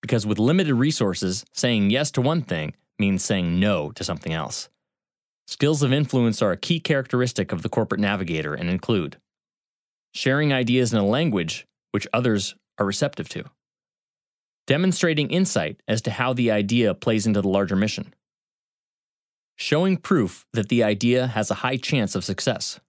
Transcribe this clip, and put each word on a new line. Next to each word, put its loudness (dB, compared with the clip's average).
Because 0
with 0
limited 4
resources, 0
saying 2
yes 0
to 0
one 2
thing -6
means 0
saying 0
no 0
to -12
something -6
else. -8
Skills 0
of 4
influence 2
are 2
a -2
key -2
characteristic -2
of -6
the -6
corporate -2
navigator -2
and -4
include -2
sharing 2
ideas 2
in 2
a 4
language 0
which -2
others 0
are 0
receptive -4
to, -10
demonstrating 2
insight -2
as -2
to -4
how -2
the 0
idea 2
plays 0
into 2
the 0
larger 2
mission, -2
showing 0
proof 0
that -2
the 4
idea 2
has -2
a -4
high -2
chance -2
of -4
success -4